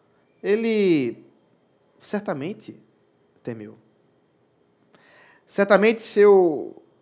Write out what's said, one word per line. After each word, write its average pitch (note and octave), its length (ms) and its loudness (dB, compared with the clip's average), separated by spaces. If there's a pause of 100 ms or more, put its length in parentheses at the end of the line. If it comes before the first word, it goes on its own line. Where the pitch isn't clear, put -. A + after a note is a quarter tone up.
(420)
ele G3 840 0 (760)
certamente G3 800 -10 (640)
temeu. A2 340 -14 (1700)
Certamente G#3 560 0
seu, F#3+ 800 2 (200)